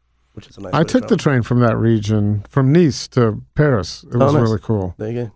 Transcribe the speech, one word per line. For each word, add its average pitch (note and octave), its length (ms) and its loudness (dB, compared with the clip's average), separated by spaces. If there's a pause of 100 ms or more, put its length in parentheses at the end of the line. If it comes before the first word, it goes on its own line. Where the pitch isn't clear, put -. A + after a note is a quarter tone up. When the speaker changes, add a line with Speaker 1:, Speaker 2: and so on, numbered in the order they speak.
(340)
Speaker 1:
which - 140 -20
is - 100 -20
a G2 40 -18
nice F#2+ 120 -10
Speaker 2:
I C#3 60 2
Speaker 1:
way E3 60 4
to - 40 -10
Speaker 2:
took B3+ 200 2
the G#3+ 80 2
Speaker 1:
travel. - 0 -
Speaker 2:
train C3+ 260 0
from A#2+ 160 0
that A#2 180 2
region, G#2+ 720 0
from C3+ 220 2
Nice D#3+ 380 2
to A2+ 340 0 (120)
Paris. C3 480 0
It - 120 -10
Speaker 1:
Oh, A#2+ 40 0
Speaker 2:
was C#3 140 2
Speaker 1:
nice. D3+ 80 2
Speaker 2:
really A2 200 0
cool. F#2+ 360 -4
Speaker 1:
There G#2+ 140 -8
you A#2+ 140 -6
go. G#2+ 100 -14